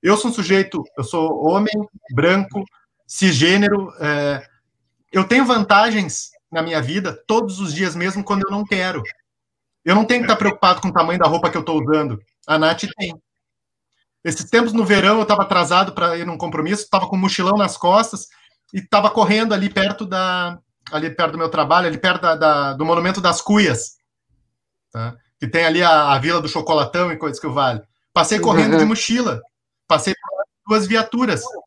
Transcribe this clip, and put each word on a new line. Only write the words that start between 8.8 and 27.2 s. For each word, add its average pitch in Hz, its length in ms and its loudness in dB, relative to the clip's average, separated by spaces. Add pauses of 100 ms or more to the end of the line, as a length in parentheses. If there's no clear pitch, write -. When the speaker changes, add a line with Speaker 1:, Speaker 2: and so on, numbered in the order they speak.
Speaker 1:
Eu 175 100 4
não 220 100 4
tenho 240 160 0
que 240 60 -2
tá 214 80 4
preocupado 190 460 2
com 196 80 -4
o 175 40 -8
tamanho 170 260 0
da 165 80 4
roupa 165 220 0
que 165 80 -4
eu 160 60 -4
tô 170 160 -4
usando. 139 400 -2 (280)
A 156 120 2
Nath 156 240 0 (140)
tem. 175 180 -6 (1080)
Esses - 260 -6
tempos 226 240 2
no 226 100 2
verão 196 360 4
eu 214 60 0
tava 208 180 2
atrasado 185 500 2
pra 170 240 -2
ir 170 80 -6
num 170 120 -8
compromisso, 165 520 -4
tava 190 180 0
com 190 80 -4
um 190 40 0
mochilão 190 380 0
nas 196 200 -2
costas 208 500 0 (460)
e 190 80 -8
tava 208 280 2
correndo 214 440 2
ali 196 160 0
perto 196 360 -4
da, 180 540 -4 (320)
ali 151 180 -4
perto 160 240 -2
do 156 40 -10
meu 160 120 -2
trabalho, 160 380 2
ali 151 100 -4
perto 180 240 -2
da... 165 140 0
Da... 147 380 2
do 135 120 -6
Monumento 175 360 0
das 175 200 0
Cuias, 190 540 0 (960)
tá? 117 240 -10 (240)
Que - 80 -8
tem 165 180 0
ali 165 160 2
a, 156 300 4
a 120 80 4
Vila 165 220 0
do 147 80 -6
Chocolatão 160 640 0
e 156 60 -8
coisas 151 220 -8